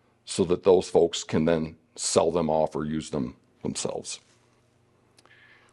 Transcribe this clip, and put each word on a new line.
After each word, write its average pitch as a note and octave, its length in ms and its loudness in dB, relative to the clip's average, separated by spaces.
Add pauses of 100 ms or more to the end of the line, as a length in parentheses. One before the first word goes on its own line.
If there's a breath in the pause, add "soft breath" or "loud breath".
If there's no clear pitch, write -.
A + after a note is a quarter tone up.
(260)
so - 200 -2
that E2+ 180 -2
those F#2 260 6
folks E2+ 340 2
can D#2+ 220 0
then E2 300 0 (200)
sell - 360 0
them D#2+ 180 0
off D#2 260 0
or D2 100 -4
use D2+ 260 -6
them C2 240 -6 (260)
themselves. - 580 -8 (1500 soft breath)